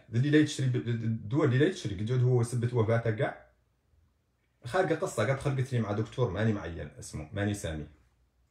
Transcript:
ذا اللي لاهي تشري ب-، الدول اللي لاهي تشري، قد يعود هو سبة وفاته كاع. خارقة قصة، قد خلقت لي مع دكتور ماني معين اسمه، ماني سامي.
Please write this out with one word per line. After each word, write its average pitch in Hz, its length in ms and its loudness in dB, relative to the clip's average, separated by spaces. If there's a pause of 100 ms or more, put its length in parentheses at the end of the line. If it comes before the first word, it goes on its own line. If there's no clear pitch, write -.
(120)
ذا 113 60 -2
اللي 139 120 2
لاهي 151 140 8
تشري 135 240 0
ب-، 123 80 0
الدول 113 720 0
اللي 127 120 4
لاهي 156 140 4
تشري، 101 240 -6
قد 107 140 -4
يعود 127 140 2
هو 123 200 4
سبة 120 340 -2
وفاته 113 340 2
كاع. 104 340 -4 (1200)
خارقة 165 300 2
قصة، 117 300 -2
قد 131 140 0
خلقت 131 340 -2
لي 117 60 2
مع 104 120 -2
دكتور 107 400 -2
ماني 107 220 0
معين 82 360 -8 (100)
اسمه، 76 340 -12
ماني 101 200 0
سامي. 78 340 -6 (640)